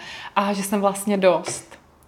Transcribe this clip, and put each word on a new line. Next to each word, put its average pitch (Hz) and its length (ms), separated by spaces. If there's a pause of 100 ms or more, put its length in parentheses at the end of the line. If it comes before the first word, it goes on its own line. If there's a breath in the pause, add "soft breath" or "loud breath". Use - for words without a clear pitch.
(360 loud breath)
a 202 180
že 196 100
jsem 202 180
vlastně 196 360
dost. - 600 (300)